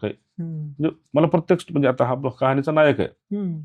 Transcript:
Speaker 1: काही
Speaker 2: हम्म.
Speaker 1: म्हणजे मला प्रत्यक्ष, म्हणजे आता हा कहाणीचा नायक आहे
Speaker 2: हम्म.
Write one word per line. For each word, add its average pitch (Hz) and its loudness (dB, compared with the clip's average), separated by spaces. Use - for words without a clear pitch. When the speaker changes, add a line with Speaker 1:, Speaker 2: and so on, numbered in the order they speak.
Speaker 1:
काही 107 -4
Speaker 2:
हम्म. 165 -8
Speaker 1:
म्हणजे 151 -4
मला 156 4
प्रत्यक्ष, 170 0
म्हणजे 143 2
आता 127 2
हा 127 -2
कहाणीचा 135 -2
नायक 151 4
आहे - -8
Speaker 2:
हम्म. 175 -6